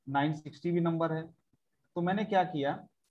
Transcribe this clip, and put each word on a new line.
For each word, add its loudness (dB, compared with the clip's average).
नाइन 2
सिक्सटी -8
भी 2
नंबर 2
है। -4
तो 0
मैंने 0
क्या 4
किया, -2